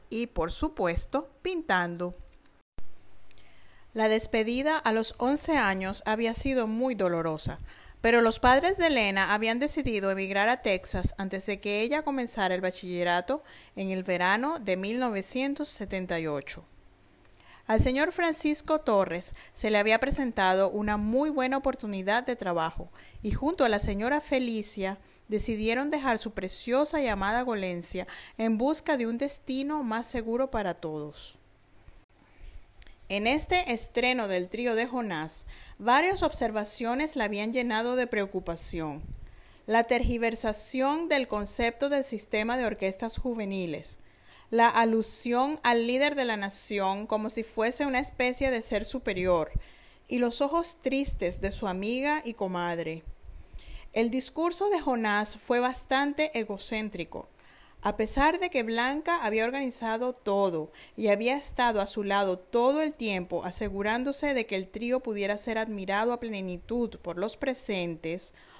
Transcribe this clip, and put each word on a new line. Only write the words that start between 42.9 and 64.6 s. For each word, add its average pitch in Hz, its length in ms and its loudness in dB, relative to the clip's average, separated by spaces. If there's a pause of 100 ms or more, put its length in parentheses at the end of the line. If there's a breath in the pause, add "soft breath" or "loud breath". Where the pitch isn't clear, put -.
juveniles, 196 800 -4 (520 soft breath)
la 233 200 6
alusión 240 920 2
al 233 260 4
líder 277 280 2
de 269 80 0
la 226 140 0
nación 202 680 -2
como 214 240 -2
si 226 140 -4
fuese 247 420 -2
una 262 140 2
especie 254 500 0
de 233 120 0
ser 214 240 -2
superior, 180 680 0 (560 loud breath)
y 247 120 -2
los 240 200 0
ojos 320 420 0
tristes 254 600 0
de 196 100 -2
su 208 160 -4
amiga 254 560 0
y 233 120 -6
comadre. 175 680 -2 (880 loud breath)
El 233 180 2
discurso 339 600 0
de 359 100 2
Jonás 220 580 0
fue 240 220 0
bastante 277 800 0
egocéntrico. 208 880 -6 (560 loud breath)
A 208 140 2
pesar 285 420 4
de 359 120 -2
que 254 100 2
Blanca 262 640 0
había 220 200 0
organizado 247 720 -2
todo 196 580 0 (240 loud breath)
y 214 120 0
había 220 280 4
estado 240 460 2
a 202 60 -2
su 208 160 -4
lado 196 340 2
todo 262 460 2
el 302 100 -2
tiempo 185 500 -2
asegurándose 226 920 -2
de 226 100 0
que 208 100 -4
el 190 120 -4